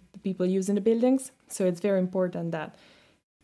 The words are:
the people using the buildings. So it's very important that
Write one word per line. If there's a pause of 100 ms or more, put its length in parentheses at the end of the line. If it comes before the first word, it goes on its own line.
(120)
the
people
using
the
buildings. (160)
So
it's
very
important
that (680)